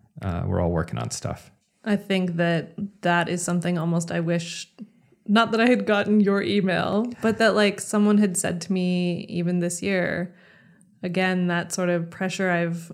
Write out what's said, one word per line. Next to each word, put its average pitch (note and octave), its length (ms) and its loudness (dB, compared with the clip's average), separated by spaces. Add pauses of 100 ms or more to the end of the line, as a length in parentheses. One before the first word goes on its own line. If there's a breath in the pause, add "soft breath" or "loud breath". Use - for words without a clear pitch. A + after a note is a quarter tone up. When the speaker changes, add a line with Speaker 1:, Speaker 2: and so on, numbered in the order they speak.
(220)
Speaker 1:
Uh, F2 240 -4
we're F#2 160 0
all F2 100 2
working D#2+ 260 -2
on A#1+ 140 -6
stuff. - 400 -8 (320)
Speaker 2:
I G#3 120 0
think F#3 420 -2
that E3+ 360 0 (280)
that F3 260 2
is F3+ 160 -4
something F3 340 -2
almost E3+ 340 -2
I E3+ 100 -2
wish, E3+ 500 -4 (560)
not A3 240 2
that A3 80 2
I A#3 80 4
had G#3+ 180 2
gotten G#3 340 2
your G3 220 4
email, G3+ 680 0 (100)
but A3 180 2
that, G#3+ 160 4
like, G3+ 260 2
someone G#3 360 4
had G3+ 200 2
said F3 240 -4
to - 100 -6
me F3+ 560 0
even F3 320 0
this F3 240 -2
year, F3+ 500 -2 (720 soft breath)
again, F#3 440 0
that E3+ 240 -2
sort F3+ 180 -2
of E3+ 200 -2
pressure F#3+ 400 -4
I've E3+ 440 -2